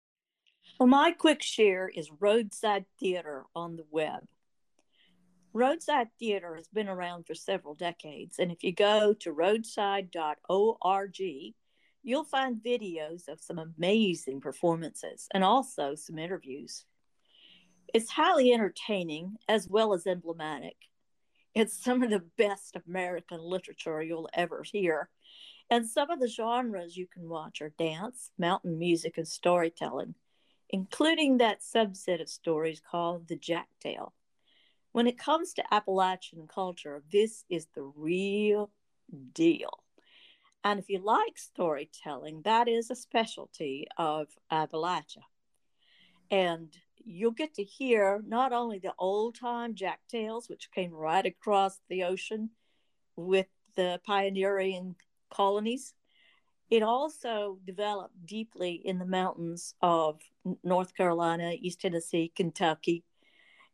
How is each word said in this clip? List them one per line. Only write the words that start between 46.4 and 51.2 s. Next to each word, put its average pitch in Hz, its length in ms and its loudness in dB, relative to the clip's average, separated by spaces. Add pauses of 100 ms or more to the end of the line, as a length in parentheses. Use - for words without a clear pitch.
you'll 208 280 -2
get 302 220 -6
to 202 80 -6
hear 208 640 2
not 240 280 0
only 233 240 -2
the 180 200 -8
old-time 233 760 -2
Jack 185 340 -6
Tales, 226 400 -6
which - 260 -16
came 180 160 -4
right 165 360 0